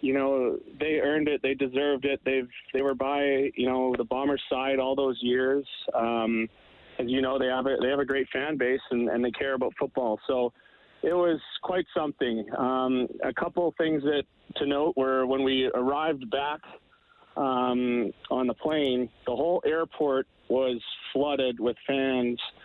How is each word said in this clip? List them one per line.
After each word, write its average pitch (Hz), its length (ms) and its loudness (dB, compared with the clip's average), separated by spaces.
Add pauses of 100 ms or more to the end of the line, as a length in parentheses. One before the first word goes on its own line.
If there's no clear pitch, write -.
you 135 120 2
know, 135 460 2 (220)
they 156 200 0
earned 151 280 2
it. 143 140 0
They 135 120 0
deserved 135 500 0
it. 139 200 -2
They've, 131 240 0 (260)
they 135 80 2
were 139 120 2
by, 135 600 0
you 123 120 0
know, 127 300 2
the 123 80 0
Bombers' 135 460 -2
side 135 280 0
all 131 180 0
those 131 260 0
years. 131 420 2 (300)
Um, 113 540 0 (500)
as 123 100 -2
you 127 120 2
know, 131 180 0
they 131 80 0
have 127 200 0
a, 135 140 2
they 127 80 2
have 139 120 2
a 139 40 0
great 131 280 0
fan 143 240 -2
base 127 240 0 (100)
and, 120 180 0
and 120 160 0
they 120 60 0
care 135 240 -2
about 127 240 -2
football. 120 480 -2
So 123 260 0 (500)
it 175 120 2
was 170 260 2 (220)
quite 180 240 -2 (100)
something. 127 500 -2 (100)
Um, 127 520 0 (140)
a 131 100 -2
couple 170 360 0
of 151 80 -4
things 156 260 0
that 143 220 0 (320)
to 143 100 -2
note 143 300 0
were 131 300 2
when 135 180 2
we 131 300 2
arrived 139 560 0
back, 143 300 -4 (760)
um, 123 760 2 (180)
on 127 160 0
the 120 80 0
plane, 135 540 0 (180)
the 123 80 -2
whole 165 300 0
airport 151 640 0 (220)
was 127 340 0 (300)
flooded 135 460 0
with 117 180 0 (100)
fans. 131 520 2 (260)